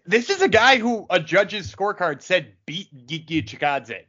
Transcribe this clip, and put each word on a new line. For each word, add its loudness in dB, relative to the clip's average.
this 0
is -2
a 4
guy 6
who -2
a 4
judge's -2
scorecard -4
said -2
beat -14
Giga -6
Chikadze. -4